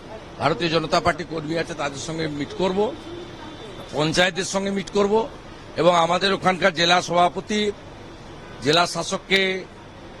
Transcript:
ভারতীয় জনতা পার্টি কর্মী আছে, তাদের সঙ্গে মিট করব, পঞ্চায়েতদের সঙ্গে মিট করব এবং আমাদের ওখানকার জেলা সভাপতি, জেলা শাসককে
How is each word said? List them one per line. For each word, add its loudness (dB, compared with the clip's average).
ভারতীয় 2
জনতা 2
পার্টি 0
কর্মী -4
আছে, -2
তাদের -4
সঙ্গে -4
মিট -4
করব, 2
পঞ্চায়েতদের 2
সঙ্গে -2
মিট -4
করব 2
এবং 6
আমাদের 4
ওখানকার 2
জেলা 4
সভাপতি, 2
জেলা 6
শাসককে 0